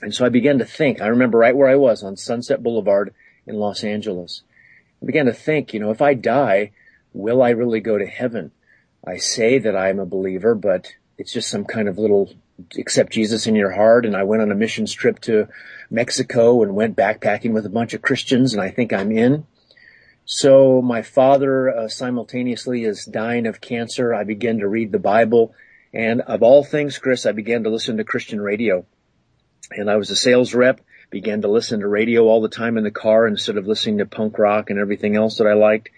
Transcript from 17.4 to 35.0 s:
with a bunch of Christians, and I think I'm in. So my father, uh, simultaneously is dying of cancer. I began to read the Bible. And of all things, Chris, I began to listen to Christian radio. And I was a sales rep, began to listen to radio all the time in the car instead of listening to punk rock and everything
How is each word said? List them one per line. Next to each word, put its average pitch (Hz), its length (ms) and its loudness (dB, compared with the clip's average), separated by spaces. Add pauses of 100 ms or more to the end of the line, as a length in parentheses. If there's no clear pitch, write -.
with 107 140 -2
a 92 40 -10
bunch 113 240 -4
of 107 80 -10
Christians, 127 520 0
and 101 80 -4
I 95 80 -6
think 117 220 -4
I'm 101 200 -2
in. 127 340 2 (800)
So 135 560 6
my 120 220 -2
father, 135 640 2
uh, 113 200 -4
simultaneously 123 960 -6
is 104 200 -4
dying 113 420 -4
of 107 140 -8
cancer. 117 540 -4
I 104 100 -4
began 110 340 -4
to 101 100 -2
read 107 240 -4
the 107 60 0
Bible. 113 560 2 (380)
And 113 300 -2
of 107 200 -4
all 139 220 8
things, 147 340 -4
Chris, 127 280 -2
I 104 60 2
began 110 320 -4
to 110 60 -2
listen 113 280 -4
to 107 60 -4
Christian - 360 -8
radio. 104 460 -2 (840)
And 104 200 -6
I 107 60 2
was 98 140 -4
a 98 60 -4
sales 123 380 2
rep, 123 260 2 (300)
began 104 320 -6
to 104 60 -2
listen 113 320 0
to 101 80 -4
radio 113 360 2
all 110 180 4
the 110 60 -2
time 117 280 -4
in 107 80 0
the 104 60 -4
car 110 360 2
instead 104 300 -4
of 95 100 -4
listening 107 320 -2
to 98 80 -2
punk 110 320 -6
rock 107 320 2
and 101 80 -4
everything 104 380 -2